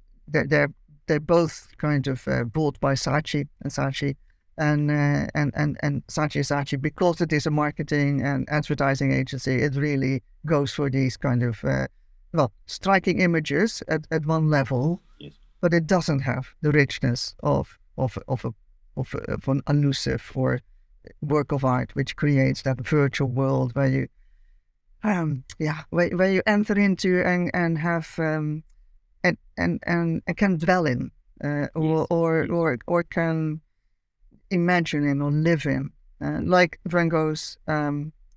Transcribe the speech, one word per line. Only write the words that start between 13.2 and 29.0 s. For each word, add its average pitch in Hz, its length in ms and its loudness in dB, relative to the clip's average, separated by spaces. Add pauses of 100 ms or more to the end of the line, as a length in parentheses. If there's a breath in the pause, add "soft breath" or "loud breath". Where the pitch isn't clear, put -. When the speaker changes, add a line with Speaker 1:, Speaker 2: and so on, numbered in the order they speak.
Speaker 1:
images 170 680 0
at, 160 240 -2
at 160 160 -2
one 160 240 2
level, 139 500 0 (200)
Speaker 2:
Yes. - 140 -16 (260)
Speaker 1:
but 170 120 2
it 165 140 2
doesn't 160 340 2
have 131 280 -4 (140)
the 151 100 2
richness 135 720 0
of, 143 340 0 (200)
of, 131 280 -2
of - 180 -4
a, 117 100 -4 (420)
of - 180 -6
a, - 200 -6
of - 120 -8
an 139 220 0
elusive 139 680 0
or 131 260 0 (600)
work 147 320 0
of 135 120 -2
art, 127 300 0
which 135 220 -4
creates 135 460 2
that 131 180 -2
virtual 139 480 0
world 131 480 0
where 135 120 2
you, 131 200 0 (960)
um, 160 400 0 (140)
yeah, 156 320 -4
where, 175 260 2
where 190 160 4
you 190 140 2
enter 208 320 2
into 185 460 2
and, 175 300 0
and 165 240 0
have, 165 400 -2
um, 156 460 -2 (580)